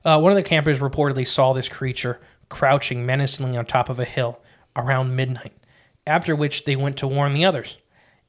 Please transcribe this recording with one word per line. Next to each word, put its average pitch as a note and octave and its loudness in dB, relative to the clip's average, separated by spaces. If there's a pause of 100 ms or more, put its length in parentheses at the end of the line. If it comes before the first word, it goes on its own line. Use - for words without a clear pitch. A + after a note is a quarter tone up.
Uh, D#3 6
one F3 6
of G3+ 6
the F#3+ 2
campers D3+ 2
reportedly C3+ 0
saw C3 2
this B2+ -4
creature B2 -6 (300)
crouching C3 0
menacingly C3 -2
on A2+ -4
top B2 0
of B2 -6
a B2+ 0
hill A#2+ -4 (360)
around C3 0
midnight, B2+ -4 (520)
after E3 0
which D3 -2
they C#3+ 0
went C#3 -2
to C#3 -4
warn C#3 0
the D#3 2
others. D#3 -2 (520)